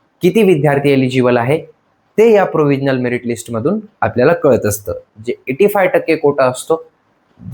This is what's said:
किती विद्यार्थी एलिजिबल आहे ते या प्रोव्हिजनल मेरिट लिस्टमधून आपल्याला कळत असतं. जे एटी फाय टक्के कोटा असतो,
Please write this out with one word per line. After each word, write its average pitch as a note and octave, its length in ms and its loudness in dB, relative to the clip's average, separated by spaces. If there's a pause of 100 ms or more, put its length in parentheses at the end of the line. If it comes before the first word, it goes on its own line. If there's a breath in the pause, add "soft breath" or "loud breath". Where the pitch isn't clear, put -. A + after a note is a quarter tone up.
(220)
किती F3+ 220 2
विद्यार्थी C#3+ 480 2
एलिजिबल B2+ 460 2
आहे B2 200 0 (600)
ते A3+ 140 4
या G3+ 140 4
प्रोव्हिजनल C#3 520 0
मेरिट B2 280 -4
लिस्टमधून A#2+ 540 -4 (220)
आपल्याला A#2+ 320 0
कळत B2+ 320 0
असतं. G2+ 280 -6 (320)
जे A#2 80 -6 (140)
एटी C#3 200 0
फाय G3+ 200 0
टक्के E3+ 280 0
कोटा C#3+ 300 0
असतो, D#3+ 460 -4 (640)